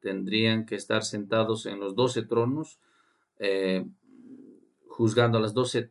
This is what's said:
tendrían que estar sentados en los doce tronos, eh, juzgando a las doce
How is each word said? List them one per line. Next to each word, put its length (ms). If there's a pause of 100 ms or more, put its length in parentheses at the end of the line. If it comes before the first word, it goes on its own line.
tendrían 640
que 100
estar 280
sentados 600
en 140
los 160
doce 260
tronos, 580 (600)
eh, 460 (1000)
juzgando 520
a 20
las 120
doce 380